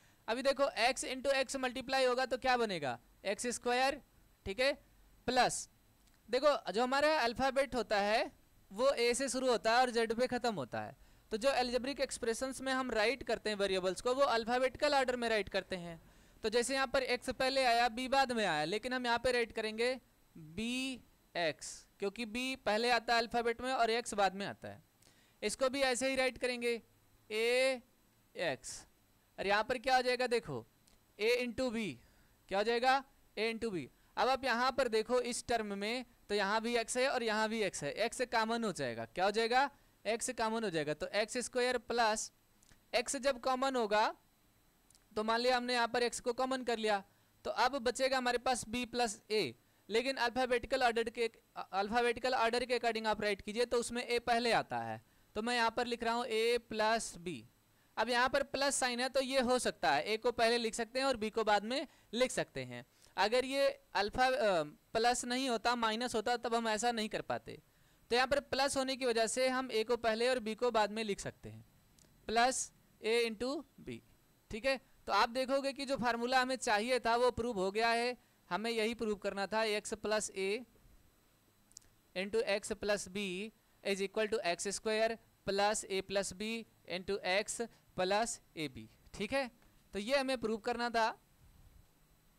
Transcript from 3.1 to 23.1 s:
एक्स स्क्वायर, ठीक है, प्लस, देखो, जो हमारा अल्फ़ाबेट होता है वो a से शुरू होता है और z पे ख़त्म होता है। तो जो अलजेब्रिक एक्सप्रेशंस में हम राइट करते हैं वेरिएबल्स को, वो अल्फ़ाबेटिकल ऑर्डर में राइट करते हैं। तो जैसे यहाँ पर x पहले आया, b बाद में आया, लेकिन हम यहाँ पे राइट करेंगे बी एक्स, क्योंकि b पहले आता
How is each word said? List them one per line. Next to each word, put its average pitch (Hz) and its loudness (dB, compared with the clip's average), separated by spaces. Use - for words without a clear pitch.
एक्स 208 -2
स्क्वायर, 247 0
ठीक 196 -6
है, 269 4
प्लस, 240 2
देखो, 269 4
जो 208 2
हमारा 277 4
अल्फ़ाबेट 254 0
होता 214 0
है 233 2
वो 233 2
a 240 4
से 262 -2
शुरू 254 0
होता 226 2
है 240 6
और 254 4
z 226 0
पे 240 2
ख़त्म 240 -2
होता 123 -6
है। 107 -8
तो 220 -4
जो 226 0
अलजेब्रिक 247 0
एक्सप्रेशंस 262 -4
में 262 -4
हम 262 -2
राइट 226 2
करते 214 -2
हैं 214 -2
वेरिएबल्स 190 0
को, 247 0
वो 269 2
अल्फ़ाबेटिकल 254 0
ऑर्डर 254 2
में 233 -2
राइट 214 0
करते 190 -4
हैं। 170 -12
तो 226 0
जैसे 240 2
यहाँ 269 2
पर 262 2
x 247 -2
पहले 262 2
आया, 240 6
b 247 -2
बाद 262 4
में 220 2
आया, 156 2
लेकिन 214 -2
हम 254 -2
यहाँ 233 2
पे 254 2
राइट 233 0
करेंगे 220 -2
बी 226 -4
एक्स, - -4
क्योंकि 202 -4
b 254 -6
पहले 220 2
आता 233 2